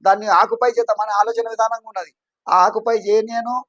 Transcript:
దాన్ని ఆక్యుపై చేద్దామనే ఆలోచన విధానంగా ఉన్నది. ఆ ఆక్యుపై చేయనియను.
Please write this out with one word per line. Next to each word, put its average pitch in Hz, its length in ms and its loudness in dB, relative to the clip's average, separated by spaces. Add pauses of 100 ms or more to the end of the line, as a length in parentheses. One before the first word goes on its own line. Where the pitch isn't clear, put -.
దాన్ని 202 240 2
ఆక్యుపై 220 440 2
చేద్దామనే 220 420 -2
ఆలోచన 226 360 0
విధానంగా 226 400 -4
ఉన్నది. 185 240 -12 (360)
ఆ 180 160 4
ఆక్యుపై 226 320 0
చేయనియను. 226 720 -2